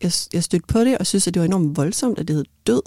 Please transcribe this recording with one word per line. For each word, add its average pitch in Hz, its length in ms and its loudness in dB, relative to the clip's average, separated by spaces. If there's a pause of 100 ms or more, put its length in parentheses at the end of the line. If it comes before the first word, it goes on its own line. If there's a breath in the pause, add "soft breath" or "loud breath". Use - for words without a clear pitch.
jeg, 175 80 0 (220)
jeg 175 100 0
stødte - 240 -2
på 226 120 2
det, 247 180 4
og 185 80 -4
synes, 196 220 0
at 175 60 0
det 180 60 0
var 165 60 2
enormt 165 320 0
voldsomt, 208 420 -2
at 170 80 -6
det 156 80 0
hed 147 100 -2 (220)
død. 226 200 2